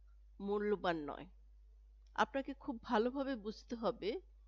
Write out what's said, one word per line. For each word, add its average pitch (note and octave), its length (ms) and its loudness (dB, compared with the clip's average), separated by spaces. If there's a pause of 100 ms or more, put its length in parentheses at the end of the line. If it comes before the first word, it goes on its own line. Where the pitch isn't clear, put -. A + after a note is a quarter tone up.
(400)
মূল্যবান G3+ 580 2
নয়। D3 280 -6 (880)
আপনাকে C4+ 380 0
খুব B3 280 -6
ভালোভাবে B3+ 540 2
বুঝতে G#3+ 400 -8
হবে A3 460 0 (260)